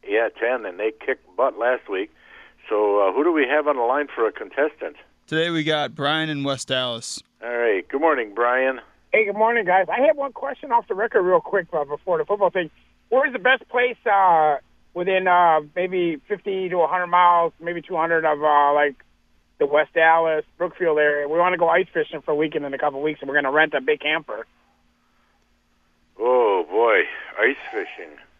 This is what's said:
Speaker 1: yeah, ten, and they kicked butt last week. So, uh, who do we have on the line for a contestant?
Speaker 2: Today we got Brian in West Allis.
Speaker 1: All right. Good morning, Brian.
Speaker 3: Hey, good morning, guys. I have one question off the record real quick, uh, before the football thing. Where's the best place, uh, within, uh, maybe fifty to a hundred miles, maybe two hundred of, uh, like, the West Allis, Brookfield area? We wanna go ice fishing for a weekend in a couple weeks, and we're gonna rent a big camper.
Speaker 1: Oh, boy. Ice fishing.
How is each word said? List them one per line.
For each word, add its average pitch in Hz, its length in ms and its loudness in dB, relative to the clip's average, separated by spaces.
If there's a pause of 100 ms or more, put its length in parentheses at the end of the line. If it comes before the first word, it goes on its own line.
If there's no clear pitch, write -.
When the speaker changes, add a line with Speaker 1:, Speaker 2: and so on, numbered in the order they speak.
Speaker 1:
yeah, 110 220 0 (100)
ten, 120 280 -2
and 90 140 -10
they 110 120 -2 (140)
kicked - 320 -6
butt 127 200 0
last 120 320 -2
week. 101 220 -6 (560)
So, 104 400 2
uh, 92 60 0
who 135 100 0
do 175 80 2
we 147 160 2
have 147 220 0
on 139 80 0
the 120 60 -2
line 139 300 0
for 117 140 0
a 101 60 -2
contestant? 113 640 -6 (300)
Speaker 2:
Today 160 220 -2
we 160 140 -2
got 151 320 -4
Brian 156 340 -2
in 143 140 -6
West 139 280 -6
Allis. 123 520 -6 (180)
Speaker 1:
All 120 140 -8
right. 113 320 0
Good 135 140 -4
morning, 131 340 0
Brian. 123 460 0 (320)
Speaker 3:
Hey, 214 120 4
good 202 120 -6
morning, 226 260 0
guys. 185 260 2
I 220 180 -2
have 294 100 2
one 277 160 -6
question 269 400 -10
off 233 160 0
the 214 60 -4
record 214 260 0
real 180 180 2
quick, 185 320 -4
uh, 151 140 -2
before 147 320 -4
the 151 80 -2
football 202 240 0
thing. 170 200 -4 (400)
Where's 269 220 0
the 240 80 -8
best 254 300 0
place, 240 260 -2 (100)
uh, 170 520 4 (360)
within, 185 340 -2
uh, 170 340 4 (140)
maybe 180 420 -2 (100)
fifty 190 420 -6
to 175 120 0
a 156 60 4
hundred 180 200 -2
miles, 175 540 4
maybe 170 200 -6
two 185 140 -10
hundred 165 300 0
of, 151 180 0
uh, 147 300 4
like, 147 220 0 (640)
the 143 60 2
West 147 320 0
Allis, 160 460 4 (140)
Brookfield 165 420 0
area? 147 280 0
We 156 120 -2
wanna 180 180 2
go 165 120 2
ice 180 240 2
fishing 156 280 -4
for 165 100 -6
a 151 40 0
weekend 151 300 -2
in 139 80 -8
a 139 40 -8
couple 139 240 -4
weeks, 151 200 -4
and 135 80 -10
we're 139 60 -2
gonna 139 160 2
rent 151 220 2
a 139 80 -2
big 147 200 -2
camper. 147 440 -6 (1700)
Speaker 1:
Oh, 113 500 2
boy. 104 340 4 (360)
Ice 123 160 2 (160)
fishing. 90 400 -10 (280)